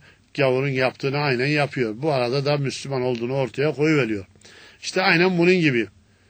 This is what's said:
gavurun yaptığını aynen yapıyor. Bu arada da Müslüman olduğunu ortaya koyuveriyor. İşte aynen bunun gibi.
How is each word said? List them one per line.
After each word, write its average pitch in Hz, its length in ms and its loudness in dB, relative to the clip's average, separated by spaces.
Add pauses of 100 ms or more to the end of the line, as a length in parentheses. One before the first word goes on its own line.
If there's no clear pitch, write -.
(340)
gavurun 135 360 0
yaptığını 131 480 -2
aynen 139 300 0
yapıyor. 139 500 -2
Bu 151 140 -2
arada 131 340 0
da 147 120 0
Müslüman 135 440 -6
olduğunu 123 320 -4
ortaya 139 380 -2
koyuveriyor. 127 540 0 (560)
İşte - 200 -4
aynen 180 360 4
bunun 180 180 4
gibi. 131 320 2 (420)